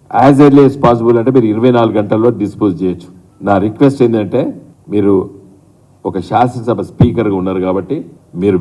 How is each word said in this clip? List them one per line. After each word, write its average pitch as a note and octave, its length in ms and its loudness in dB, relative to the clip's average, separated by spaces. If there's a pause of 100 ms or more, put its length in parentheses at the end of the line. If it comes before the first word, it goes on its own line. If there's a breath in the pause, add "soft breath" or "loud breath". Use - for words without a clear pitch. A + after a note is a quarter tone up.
(260)
as C#3 100 4 (100)
early C#3 220 6
as - 160 -4
possible A#2 360 2
అంటే A2+ 100 -2
మీరు B2+ 240 2
ఇరవై A#2+ 240 2
నాలుగు A2 200 0
గంటల్లో A2 320 0 (120)
డిస్పోజ్ F#2 400 -4
చేయొచ్చు. F2+ 260 -6 (400)
నా G2+ 60 0 (120)
రిక్వెస్ట్ C3 400 0
ఏంటంటే, A2+ 360 -2 (500)
మీరు G2+ 220 0 (920)
ఒక F#2 100 -6 (120)
శాసనసభ A#2 500 -2
స్పీకర్గా A2 640 0
ఉన్నారు F#2+ 240 -4
కాబట్టి F#2+ 300 -4 (460)
మీరు F#2+ 180 2